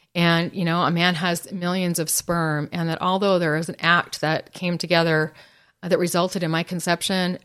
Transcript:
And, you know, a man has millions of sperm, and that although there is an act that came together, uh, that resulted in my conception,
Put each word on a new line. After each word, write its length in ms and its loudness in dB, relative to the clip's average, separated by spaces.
And, 380 2
you 120 -2
know, 180 0
a 80 2
man 240 2
has 360 -4
millions 480 -2
of 120 -4
sperm, 600 -2
and 180 -2
that 120 -4
although 380 2
there 180 2
is 120 -4
an 100 -10
act 420 2
that 320 -2
came 240 -4
together, 560 2
uh, 40 -8
that 120 4
resulted 440 0
in 80 0
my 120 0
conception, 800 -2